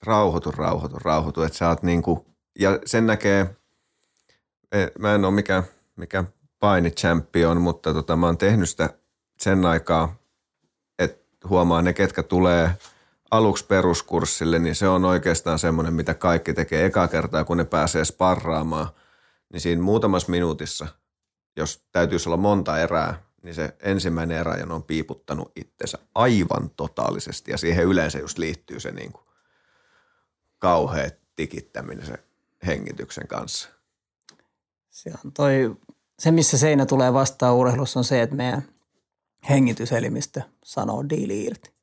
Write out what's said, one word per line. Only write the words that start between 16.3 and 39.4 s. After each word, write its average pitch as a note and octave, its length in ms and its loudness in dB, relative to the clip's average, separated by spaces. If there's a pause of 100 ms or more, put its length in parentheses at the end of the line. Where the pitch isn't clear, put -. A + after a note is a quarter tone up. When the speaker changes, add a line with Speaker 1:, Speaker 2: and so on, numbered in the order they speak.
Speaker 1:
tekee D#2 320 0
ekaa F#2 220 2
kertaa, D#2 360 -2
kun F2 140 -2
ne E2+ 80 0
pääsee D#2+ 400 0
sparraamaan. D#2+ 840 -2 (680)
Niin - 80 -8
siinä E2+ 200 0
muutamassa F#2+ 500 2
minuutissa, D#2+ 560 -4 (680)
jos - 340 -6
täytyisi E2+ 380 0
olla E2 80 0
monta F#2+ 420 0
erää, E2 420 -2 (220)
niin E2+ 120 -14
se D#2 240 -6
ensimmäinen E2+ 580 -2
erä, E2 180 -4 (140)
on D#2+ 140 -8
piiputtanut - 720 -8
itsensä - 420 -12 (180)
aivan G#2+ 540 2
totaalisesti. - 840 -6
Ja - 60 -4
siihen E2+ 280 2
yleensä E2+ 340 2
just D2 180 -10
liittyy - 420 -8
se - 120 -10
niinku - 280 -14 (1400)
kauhea D#2+ 500 2 (260)
tikittäminen - 720 -10
sen - 120 -12 (480)
hengityksen - 640 -8
kanssa. - 420 -10 (1200)
Speaker 2:
Se - 220 -16 (140)
on C#3 60 -14
toi, C3+ 440 0 (440)
se, D#3+ 120 4
missä D#3+ 260 4
seinä C#3+ 280 4
tulee C3 280 2
vastaan B2+ 420 2
urheilussa, B2 440 0
on B2 40 2
se, B2 180 2
että A#2 140 -2
meidän B2+ 280 -4 (840)